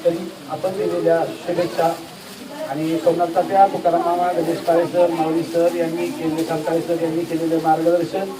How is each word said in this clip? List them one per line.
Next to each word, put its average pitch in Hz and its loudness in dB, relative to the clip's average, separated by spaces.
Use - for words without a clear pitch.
तरी 175 0
आपण - -4
दिलेल्या 170 0
शुभेच्छा 170 -2
आणि 160 -2
सोमनाथ 170 2
तात्या, 190 4
तुकाराम 170 0
मामा, 175 0
गणेश 170 0
काळे 170 4
सर, 170 4
माऊली 160 0
सर 170 2
यांनी 170 -2
केलेले, 160 -2
काळे 160 -2
सर 165 -2
यांनी 165 0
केलेले 165 0
मार्गदर्शन 165 2